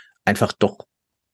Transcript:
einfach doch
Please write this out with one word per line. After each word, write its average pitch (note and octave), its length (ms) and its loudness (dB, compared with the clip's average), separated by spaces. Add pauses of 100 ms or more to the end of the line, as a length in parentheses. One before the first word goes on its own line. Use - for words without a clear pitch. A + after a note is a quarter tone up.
(260)
einfach G2+ 280 0
doch - 320 -2 (480)